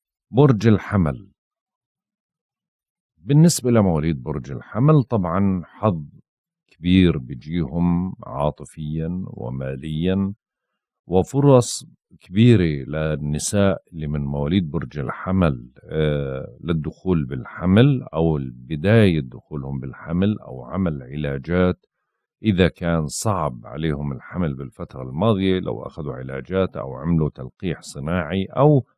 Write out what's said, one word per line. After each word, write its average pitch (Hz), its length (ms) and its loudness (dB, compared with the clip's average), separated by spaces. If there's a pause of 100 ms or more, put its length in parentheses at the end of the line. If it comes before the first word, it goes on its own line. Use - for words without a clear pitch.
(320)
برج 113 340 6
الحمل. 78 640 2 (1900)
بالنسبة 135 520 4
لمواليد 82 520 2
برج 69 280 -8
الحمل 139 520 2
طبعا 95 600 0
حظ 85 400 -2 (680)
كبير 87 480 4
بيجيهم 82 960 -2 (120)
عاطفيا 78 1000 -6
وماليا، 76 1080 -4 (720)
وفرص 127 800 4 (340)
كبيرة 90 680 4
للنساء 78 960 -2 (100)
اللي 78 140 -8
من 73 140 -4
مواليد 71 500 -2
برج 71 280 -6
الحمل، 69 720 -2 (140)
آه، 73 760 -4
للدخول 82 640 -2
بالحمل 92 760 2 (120)
أو 80 280 0
بداية 78 760 2
دخولهم 67 600 -10
بالحمل 85 580 -4
أو 64 260 -16
عمل 76 380 -6
علاجات 73 840 -2 (560)
إذا 92 260 4
كان 85 380 -2
صعب 76 600 -4
عليهم 73 460 -4
الحمل 76 420 -6
بالفترة 67 480 -14
الماضية، 95 580 0
لو 57 220 -6
أخذوا 71 320 -10
علاجات 67 600 -4
أو 65 180 -8
عملوا 78 400 0
تلقيح 71 480 -8
صناعي 85 600 -4
أو 139 420 4 (120)